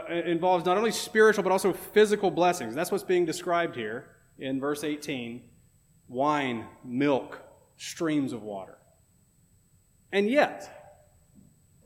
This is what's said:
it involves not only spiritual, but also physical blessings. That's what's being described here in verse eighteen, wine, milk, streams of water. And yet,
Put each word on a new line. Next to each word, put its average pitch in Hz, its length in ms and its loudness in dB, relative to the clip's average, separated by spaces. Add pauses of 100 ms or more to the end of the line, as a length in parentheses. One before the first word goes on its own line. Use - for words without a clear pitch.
it 165 180 -2
involves 175 380 2
not 180 120 2
only 220 140 2
spiritual, 214 520 4
but 185 80 2
also 190 220 2
physical 208 580 4
blessings. 165 420 2
That's 196 180 -4
what's 196 120 -2
being 180 220 2
described 170 500 -2
here 117 320 -8 (320)
in 135 220 -4
verse 147 240 -4
eighteen, 127 640 -8 (580)
wine, 131 580 -2 (200)
milk, 127 560 0 (340)
streams 151 560 -4
of 117 100 -10
water. 98 360 -12 (1400)
And 202 160 2
yet, - 760 -4 (840)